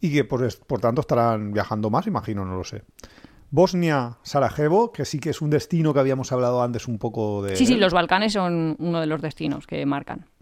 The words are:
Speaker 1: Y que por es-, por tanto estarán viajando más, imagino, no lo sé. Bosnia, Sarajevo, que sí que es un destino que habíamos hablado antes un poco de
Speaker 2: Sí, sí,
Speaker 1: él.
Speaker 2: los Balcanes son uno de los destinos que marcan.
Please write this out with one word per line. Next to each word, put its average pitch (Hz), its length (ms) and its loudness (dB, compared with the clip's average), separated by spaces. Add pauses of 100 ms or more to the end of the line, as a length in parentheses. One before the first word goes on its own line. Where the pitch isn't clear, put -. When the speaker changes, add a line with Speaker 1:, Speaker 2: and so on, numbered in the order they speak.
Speaker 1:
Y 160 120 0
que 143 120 4
por 123 200 0
es-, 110 120 -2
por 123 240 -4
tanto 120 220 2
estarán 113 500 2
viajando 107 380 -2
más, 165 160 0
imagino, 107 380 -4
no 92 120 -6
lo 90 80 -6
sé. - 180 -12 (680)
Bosnia, 156 720 2
Sarajevo, 151 720 2
que 143 120 -6
sí 147 140 -6
que 151 120 -4
es - 120 -6
un 151 80 -2
destino 156 420 2
que 139 80 4
habíamos 131 320 0
hablado 123 300 2
antes 120 240 -4
un 117 120 -4
poco 107 440 -2
de 98 140 -2
Speaker 2:
Sí, 240 100 4
sí, 247 80 4
Speaker 1:
él. 220 60 2
Speaker 2:
los 185 120 4
Balcanes 185 400 2
son 170 460 0
uno 170 220 -2
de 156 60 -2
los 151 140 -2
destinos 147 460 -6
que 147 200 -6
marcan. - 400 -6 (160)